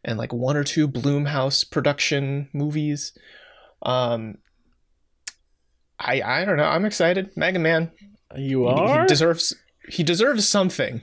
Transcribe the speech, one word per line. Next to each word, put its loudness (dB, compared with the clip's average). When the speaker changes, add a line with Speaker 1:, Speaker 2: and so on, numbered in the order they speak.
Speaker 1:
and, -4
like, -6
one -2
or 0
two 0
Blumhouse 0
production -2
movies. -4
Um, -2
I, -2
I -2
don't 0
know. 2
I'm 2
excited. 0
Mega 0
Man. 2
Speaker 2:
You 0
Speaker 1:
He, 2
he 4
Speaker 2:
are? 4
Speaker 1:
deserves, 2
he -2
deserves 2
something. 0